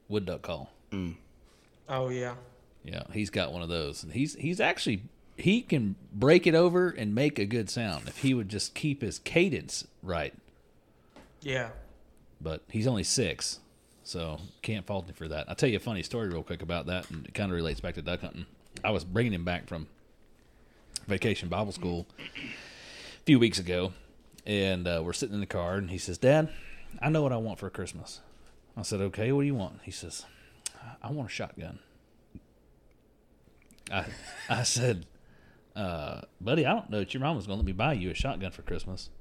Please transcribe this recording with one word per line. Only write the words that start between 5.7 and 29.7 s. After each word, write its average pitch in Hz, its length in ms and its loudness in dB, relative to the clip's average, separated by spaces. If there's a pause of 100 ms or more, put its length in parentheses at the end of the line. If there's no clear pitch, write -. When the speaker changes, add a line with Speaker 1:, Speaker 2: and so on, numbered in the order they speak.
Speaker 1:
break 147 340 8
it 165 100 8
over 180 340 8
and 107 260 -2
make 139 240 4
a 101 60 4
good 107 240 0
sound 82 400 -2
if - 80 -12
he 135 160 4
would 110 160 2
just 104 260 -2
keep 143 260 0
his 98 180 -2
cadence - 680 2 (160)
right. 82 300 -2 (1040)
Speaker 3:
Yeah. 131 300 -2 (720)
Speaker 1:
But 80 280 -6
he's 110 180 0
only 110 160 2
six, - 560 0 (440)
so 80 360 -6 (220)
can't 107 240 -4
fault 95 220 -4
him 85 80 -12
for 82 120 -10
that. 76 220 -4
I'll 90 60 -6
tell 143 140 4
you 104 80 2
a - 20 2
funny 104 240 -4
story 113 260 -4
real 82 140 -2
quick 85 180 -8
about 82 260 -2
that, 90 240 -4
and 78 140 -8
it - 80 -14
kinda 98 200 0
relates 82 280 0
back 87 140 -6
to 87 60 -8
duck 85 200 -4
hunting. - 240 -10 (380)
I 107 80 2
was 90 120 0
bringing 104 300 2
him 85 120 -2
back 87 220 -2
from 80 200 -8 (1200)
vacation 98 420 0
Bible 101 220 0
school 87 360 -2 (120)
a - 1040 -14
few 143 140 10
weeks 110 200 6
ago, 90 340 0 (520)
and, 95 420 2
uh, 85 160 2
we're 85 100 -2
sitting 104 220 -2
in 101 40 0
the 98 60 -2
car, 90 300 -2
and 98 160 -2
he 92 60 -4
says, 87 200 -6
"Dad, 156 320 6 (520)
I 139 80 2
know 156 120 4
what 135 100 2
I 120 60 0
want 110 220 -4
for 98 100 -6
Christmas." - 520 -10 (540)
I 113 60 -6
said, 101 200 0
"Okay, 101 300 0
what 143 100 4
do 143 60 2
you 139 80 0
want?" 98 280 -4